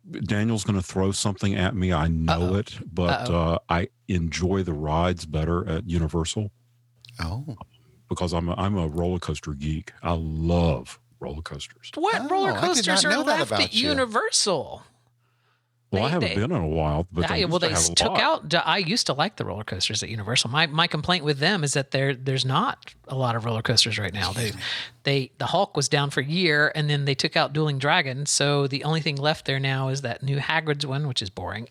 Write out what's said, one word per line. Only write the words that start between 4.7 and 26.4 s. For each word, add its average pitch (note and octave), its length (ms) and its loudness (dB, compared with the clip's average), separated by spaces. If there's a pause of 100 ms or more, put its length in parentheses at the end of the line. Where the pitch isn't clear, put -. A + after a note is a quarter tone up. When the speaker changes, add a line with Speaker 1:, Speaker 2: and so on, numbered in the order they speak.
Speaker 1:
rides D#2+ 520 0
better D#2 420 0
at E2 220 -4
Universal E2+ 640 -2 (720)
Speaker 3:
Oh. A2+ 360 -6 (500)
Speaker 1:
because F2 260 -2
I'm E2+ 160 0
a, E2+ 80 0
I'm G2 200 0
a E2 100 2
roller F2 320 0
coaster D#2 340 -6
geek. D2+ 380 -4 (100)
I F2 120 0
love E2 840 2 (200)
roller C#2+ 220 -8
coasters. - 540 -14
Speaker 2:
What G4+ 260 0
Speaker 3:
Oh, C4+ 80 -4
Speaker 2:
roller F#4+ 220 2
Speaker 3:
I - 20 2
did - 80 -2
not E4+ 60 2
Speaker 2:
coasters A#3 380 2
are D4 60 2
Speaker 3:
know D4 120 2
that - 160 2
Speaker 2:
left - 120 0
Speaker 3:
about G#2 120 2
Speaker 2:
at - 100 -4
Speaker 3:
you. B3 160 2
Speaker 2:
Universal? A#3 920 0 (1080)
Speaker 1:
Well, G2 120 2
I - 20 2
Speaker 2:
They, C#3 60 2
Speaker 1:
haven't F3+ 180 0
Speaker 2:
they, G2 60 -2
Speaker 1:
been A2 160 0
in D3 100 0
a D#2+ 60 0
while, D#2 440 0
but E2+ 160 0
they - 60 0
Speaker 2:
I, - 40 0
Speaker 1:
used F3+ 120 2
Speaker 2:
well, E3+ 120 2
Speaker 1:
to F3 40 2
Speaker 2:
they - 60 2
Speaker 1:
have F#2 100 2
Speaker 2:
s-, - 80 2
Speaker 1:
a E3+ 60 -2
Speaker 2:
took - 160 2
Speaker 1:
lot. F#3+ 100 2
Speaker 2:
out. C#4+ 260 2
d-, D#3 100 2
I E3 200 2
used G3+ 300 0
to C#3+ 60 2
like D#3 240 -2
the - 80 -4
roller G2+ 180 -6
coasters G#2 400 -4
at - 60 -8
Universal. A2+ 420 -2
My, D#3 160 2
my D#3 180 2
complaint E3 400 0
with D3 140 0
them E3+ 240 2
is C#3+ 100 0
that C#3 160 -2
there, C#3 240 0
there's C3 320 -2
not - 480 -2 (140)
a C3+ 80 -8
lot B2 200 0
of A2+ 80 -4
roller A2+ 200 -2
coasters A2 340 2
right G2+ 160 -2
now. F#2 180 -2
They, A2 180 -4
Speaker 3:
Excuse G2+ 60 -6
me. - 60 -12 (420)
Speaker 2:
they, C#3 360 2
the A#2+ 80 -2
Hulk F#3+ 280 0
was C#3+ 140 0
down C#3+ 220 2
for - 100 -2
a C3 40 0
year, D3+ 500 2